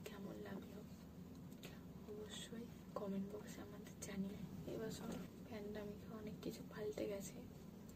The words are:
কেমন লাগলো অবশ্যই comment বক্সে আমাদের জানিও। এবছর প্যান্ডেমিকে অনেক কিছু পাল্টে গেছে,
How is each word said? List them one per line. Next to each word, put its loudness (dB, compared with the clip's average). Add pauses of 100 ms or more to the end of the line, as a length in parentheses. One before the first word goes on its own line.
কেমন -2 (120)
লাগলো -2 (1300)
অবশ্যই 0 (340)
comment 4
বক্সে -2
আমাদের -4 (120)
জানিও। 4 (340)
এবছর 2 (360)
প্যান্ডেমিকে 0 (120)
অনেক 2 (100)
কিছু 2 (100)
পাল্টে 4
গেছে, 0 (580)